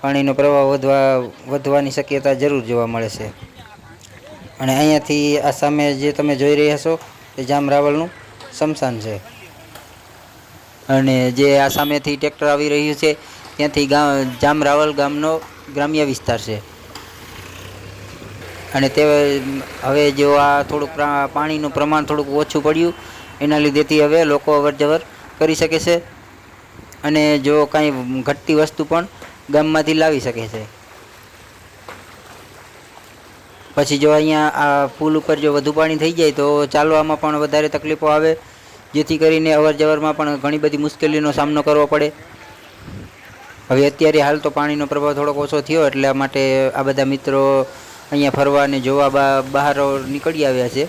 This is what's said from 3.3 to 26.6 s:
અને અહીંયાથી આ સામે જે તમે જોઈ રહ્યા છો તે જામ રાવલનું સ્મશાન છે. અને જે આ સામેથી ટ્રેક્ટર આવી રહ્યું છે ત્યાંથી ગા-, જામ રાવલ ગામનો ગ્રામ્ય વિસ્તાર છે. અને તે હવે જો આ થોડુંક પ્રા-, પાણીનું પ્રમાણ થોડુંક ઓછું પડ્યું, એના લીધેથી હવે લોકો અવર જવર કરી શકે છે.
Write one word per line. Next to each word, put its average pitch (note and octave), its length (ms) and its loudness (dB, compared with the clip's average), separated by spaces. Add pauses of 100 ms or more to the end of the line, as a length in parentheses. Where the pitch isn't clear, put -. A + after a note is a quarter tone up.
અને C3 180 -2
અહીંયાથી D3 600 2
આ C#3+ 120 0
સામે D3 420 0
જે C#3 180 -2
તમે D3 240 0
જોઈ C#3+ 200 2
રહ્યા D3 220 2
છો D#3+ 220 -2 (360)
તે C3 80 -8
જામ C#3+ 260 0
રાવલનું D3 400 2 (480)
સ્મશાન C#3+ 420 -4
છે. G#2+ 200 -8 (1700)
અને C3 420 2
જે C#3 280 4
આ C#3 100 4
સામેથી D3 480 -2
ટ્રેક્ટર D3 300 -2
આવી D3 220 0
રહ્યું D3 260 0
છે D3+ 220 0 (400)
ત્યાંથી D3 300 0
ગા-, C#3+ 380 2 (160)
જામ D3 220 2
રાવલ D3 300 2
ગામનો D3 480 -2 (320)
ગ્રામ્ય D3 320 0
વિસ્તાર A#2+ 340 -4
છે. G#2+ 220 -8 (2000)
અને C3+ 160 -4
તે D3 140 0 (800)
હવે C#3+ 280 2
જો C#3+ 240 4
આ C#3+ 280 4
થોડુંક C#3+ 320 -6
પ્રા-, C#3+ 380 -2
પાણીનું D3+ 380 -4
પ્રમાણ D3 340 0
થોડુંક D3 240 -4
ઓછું D3 340 -2
પડ્યું, E3 300 2 (480)
એના D3+ 180 0
લીધેથી D3+ 420 2
હવે D#3 220 4
લોકો D3 300 2
અવર D3 180 2
જવર D3 300 0 (380)
કરી D#3 160 2
શકે D#3+ 240 -2
છે. E3+ 160 0 (1080)